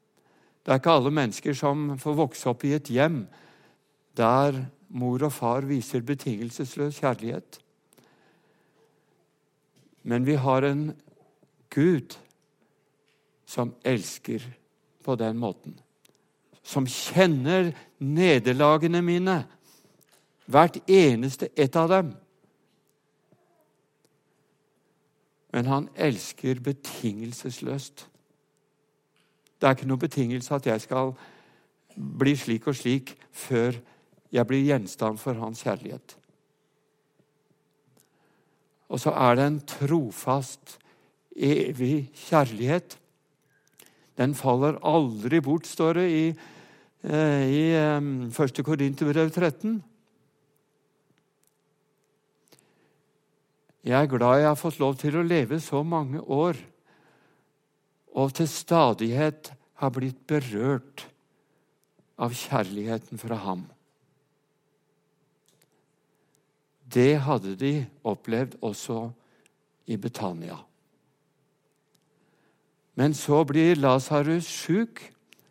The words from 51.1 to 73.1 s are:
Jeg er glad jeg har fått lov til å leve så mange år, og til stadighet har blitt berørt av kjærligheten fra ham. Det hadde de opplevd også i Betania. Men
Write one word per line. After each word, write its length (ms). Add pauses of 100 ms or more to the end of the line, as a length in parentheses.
Jeg 160
er 80
glad 300
jeg 80
har 100
fått 220
lov 180
til 220
å 80
leve 340
så 240
mange 360
år, 360 (1600)
og 180
til 160
stadighet 1000 (300)
har 120
blitt 320
berørt 800 (1120)
av 160
kjærligheten 880
fra 220
ham. 220 (3250)
Det 320
hadde 320
de 140 (340)
opplevd 580
også 340 (920)
i 100
Betania. 560 (2500)
Men 180